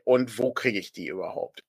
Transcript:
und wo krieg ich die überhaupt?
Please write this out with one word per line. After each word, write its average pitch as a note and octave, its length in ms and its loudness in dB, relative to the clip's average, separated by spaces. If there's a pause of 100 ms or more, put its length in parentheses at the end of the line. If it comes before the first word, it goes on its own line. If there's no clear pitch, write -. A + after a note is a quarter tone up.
und B2 340 4
wo - 140 2
krieg A#2 240 0
ich F#2 160 -6
die F2 160 -8
überhaupt? - 600 -6